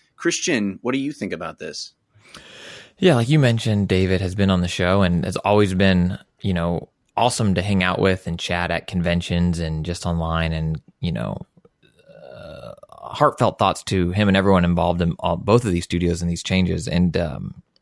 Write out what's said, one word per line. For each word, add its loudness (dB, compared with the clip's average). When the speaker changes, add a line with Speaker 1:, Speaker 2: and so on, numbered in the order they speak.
Speaker 1:
Christian, -4
what -2
do -2
you -6
think -10
about -10
this? -14
Speaker 2:
Yeah, 4
like 0
you 4
mentioned, 2
David 2
has -4
been 4
on 2
the 0
show 2
and 2
has -4
always 4
been, 2
you -2
know, -4
awesome 2
to 0
hang 0
out 0
with 0
and -6
chat -4
at -4
conventions 0
and -4
just -6
online, -2
and, -4
you -4
know, -6
uh, -18
heartfelt 0
thoughts 2
to 0
him 2
and 4
everyone 4
involved 2
in 2
all, -2
both 2
of 0
these 0
studios -2
and -2
these -6
changes. 0
And, 0
um, -6